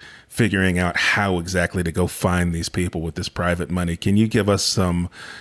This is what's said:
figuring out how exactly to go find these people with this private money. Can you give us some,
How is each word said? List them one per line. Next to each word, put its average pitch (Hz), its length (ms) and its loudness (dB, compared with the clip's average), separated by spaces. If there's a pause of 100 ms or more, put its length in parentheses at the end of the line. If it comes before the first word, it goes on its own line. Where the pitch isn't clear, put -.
(280)
figuring 95 500 2
out 87 180 0
how 98 440 2
exactly 90 420 -2
to 85 80 -2
go 87 160 0
find 90 480 0
these 82 140 -4
people 90 320 -2
with 82 160 -6
this 90 120 -6
private 87 420 -2
money. 87 260 -2
Can 101 200 2
you 110 120 6
give 107 200 2
us 98 140 4
some, 87 480 0 (300)